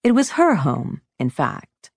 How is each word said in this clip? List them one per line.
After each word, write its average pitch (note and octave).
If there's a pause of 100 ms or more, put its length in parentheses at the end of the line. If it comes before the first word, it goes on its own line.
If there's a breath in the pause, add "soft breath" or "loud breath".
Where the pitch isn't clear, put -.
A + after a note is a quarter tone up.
It A#3+
was C4+
her D#4+
home, - (180)
in B2
fact, -